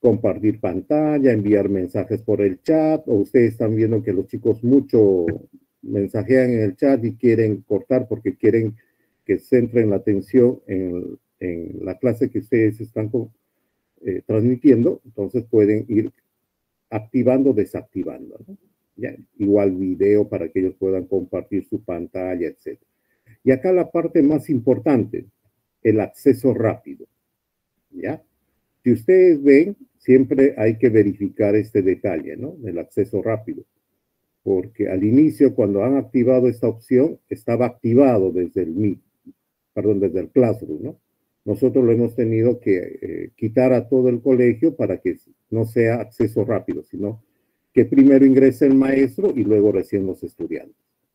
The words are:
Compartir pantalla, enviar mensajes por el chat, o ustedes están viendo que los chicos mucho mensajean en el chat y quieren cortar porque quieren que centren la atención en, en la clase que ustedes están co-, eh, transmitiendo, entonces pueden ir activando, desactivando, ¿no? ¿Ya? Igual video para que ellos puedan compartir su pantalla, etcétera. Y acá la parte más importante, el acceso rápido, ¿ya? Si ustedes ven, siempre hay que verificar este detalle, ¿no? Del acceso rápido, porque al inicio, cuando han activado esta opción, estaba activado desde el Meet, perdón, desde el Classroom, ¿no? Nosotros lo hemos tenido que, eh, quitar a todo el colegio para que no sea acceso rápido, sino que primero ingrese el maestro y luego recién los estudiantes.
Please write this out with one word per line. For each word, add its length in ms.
Compartir 600
pantalla, 720
enviar 360
mensajes 540
por 180
el 220
chat, 460
o 60
ustedes 380
están 220
viendo 280
que 100
los 140
chicos 360
mucho 640
mensajean 680
en 100
el 160
chat 280
y 120
quieren 460
cortar 460
porque 280
quieren 400
que 140
centren 520
la 60
atención 680
en, 520
en 440
la 140
clase 320
que 100
ustedes 400
están 280
co-, 240
eh, 240
transmitiendo, 800
entonces 400
pueden 440
ir 240
activando, 640
desactivando, 920
¿no? 100
¿Ya? 200
Igual 340
video 560
para 220
que 100
ellos 180
puedan 280
compartir 600
su 160
pantalla, 640
etcétera. 420
Y 80
acá 220
la 180
parte 320
más 260
importante, 800
el 180
acceso 540
rápido, 520
¿ya? 320
Si 80
ustedes 500
ven, 340
siempre 600
hay 200
que 120
verificar 680
este 260
detalle, 540
¿no? 220
Del 200
acceso 420
rápido, 440
porque 440
al 140
inicio, 520
cuando 280
han 140
activado 520
esta 200
opción, 500
estaba 380
activado 640
desde 320
el 120
Meet, 260
perdón, 260
desde 220
el 80
Classroom, 540
¿no? 180
Nosotros 400
lo 60
hemos 240
tenido 460
que, 420
eh, 320
quitar 380
a 160
todo 200
el 140
colegio 540
para 220
que 200
no 140
sea 320
acceso 480
rápido, 400
sino 380
que 120
primero 400
ingrese 420
el 80
maestro 600
y 80
luego 300
recién 340
los 160
estudiantes. 540